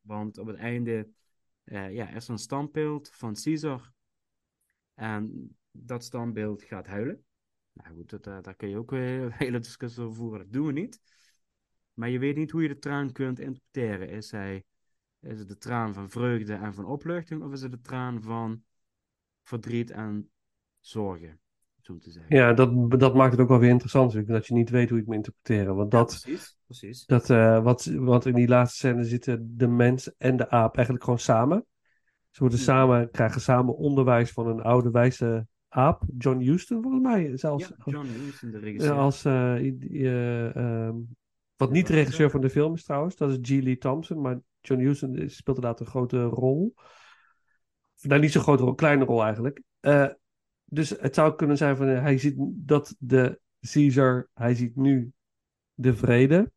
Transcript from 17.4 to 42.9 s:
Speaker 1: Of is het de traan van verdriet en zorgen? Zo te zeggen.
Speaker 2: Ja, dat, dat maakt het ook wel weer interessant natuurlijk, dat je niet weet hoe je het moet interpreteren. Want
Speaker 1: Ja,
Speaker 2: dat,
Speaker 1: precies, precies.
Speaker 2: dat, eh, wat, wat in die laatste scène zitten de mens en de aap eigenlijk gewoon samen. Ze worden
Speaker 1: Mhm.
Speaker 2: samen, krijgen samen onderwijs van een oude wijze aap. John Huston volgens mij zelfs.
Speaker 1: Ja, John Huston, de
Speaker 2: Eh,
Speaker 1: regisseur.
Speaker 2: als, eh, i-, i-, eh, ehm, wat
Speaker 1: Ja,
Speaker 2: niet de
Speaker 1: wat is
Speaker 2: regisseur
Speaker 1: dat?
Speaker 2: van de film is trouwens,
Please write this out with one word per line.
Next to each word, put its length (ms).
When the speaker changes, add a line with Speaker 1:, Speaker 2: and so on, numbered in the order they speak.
Speaker 1:
Of 80
is 100
het 100
de 100
traan 400
van 420
verdriet 480
en 380
zorgen? 600
Zo 160
te 140
zeggen. 240
Speaker 2:
Ja, 180
dat, 460
dat 160
maakt 160
het 100
ook 60
wel 120
weer 100
interessant 360
natuurlijk, 280
dat 140
je 60
niet 160
weet 200
hoe 80
je 60
het 40
moet 80
interpreteren. 500
Want 160
Speaker 1:
Ja, 80
Speaker 2:
dat, 80
Speaker 1:
precies, 580
precies. 400
Speaker 2:
dat, 240
eh, 340
wat, 220
wat 400
in 80
die 140
laatste 300
scène 260
zitten 540
de 100
mens 500
en 200
de 120
aap 260
eigenlijk 280
gewoon 160
samen. 460
Ze 100
worden 200
Speaker 1:
Mhm. 80
Speaker 2:
samen, 440
krijgen 300
samen 360
onderwijs 540
van 160
een 140
oude 300
wijze 560
aap. 360
John 220
Huston 420
volgens 220
mij 340
zelfs. 300
Speaker 1:
Ja, 240
John 160
Huston, 440
de 60
Speaker 2:
Eh, 60
Speaker 1:
regisseur. 300
Speaker 2:
als, 320
eh, 380
i-, 180
i-, 240
eh, 500
ehm, 400
wat 120
Speaker 1:
Ja, 60
Speaker 2:
niet 0
de 80
Speaker 1:
wat 80
is 60
Speaker 2:
regisseur 260
Speaker 1:
dat? 100
Speaker 2:
van 100
de 80
film 240
is 100
trouwens, 320